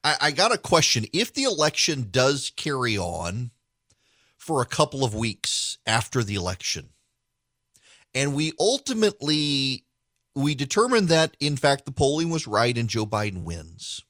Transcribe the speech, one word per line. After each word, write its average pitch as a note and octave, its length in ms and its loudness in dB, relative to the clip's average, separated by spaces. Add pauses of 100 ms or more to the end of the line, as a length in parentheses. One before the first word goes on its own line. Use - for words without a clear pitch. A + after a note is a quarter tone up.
I, D3 160 2
I D3+ 100 2
got G3 240 2
a - 40 -2
question. C#3+ 560 2
If G#3+ 180 0
the C4+ 120 -2
election D3+ 680 0
does C3 440 2
carry B2 440 -2
on F2+ 520 -6 (880)
for D3+ 240 -2
a A#2+ 60 2
couple D3 360 0
of A2+ 120 0
weeks - 720 -4
after A2 360 0
the G2+ 120 -4
election, F2+ 560 -6 (1200)
and C#3 200 0
we D#3 260 -2
ultimately, D3+ 1200 0 (520)
we C#3+ 180 0
determine G3+ 520 2
that, D#3+ 340 4
in C#3+ 160 0
fact, C#3 300 2
the C#3+ 40 -10
polling D3+ 380 2
was D#3+ 180 -2
right A#2 300 2
and A#2 140 0
Joe A2 160 -2
Biden G2+ 360 -4
wins E2 680 -12